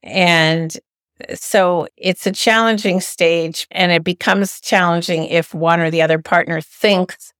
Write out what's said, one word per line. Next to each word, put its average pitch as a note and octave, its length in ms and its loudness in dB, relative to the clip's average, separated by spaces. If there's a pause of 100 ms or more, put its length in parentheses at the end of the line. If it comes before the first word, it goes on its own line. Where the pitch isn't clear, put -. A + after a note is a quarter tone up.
And E3 760 0 (560)
so F3+ 540 0 (100)
it's - 280 -4
a F#3+ 60 0
challenging A3 720 0
stage, E3 680 -2
and F3+ 220 -2
it E3 140 2
becomes F#3+ 560 -2
challenging E3+ 640 0
if E3 280 -2
one E3 280 0
or E3 100 0
the E3 120 2
other D#3+ 160 2
partner E3 420 0
thinks - 800 -2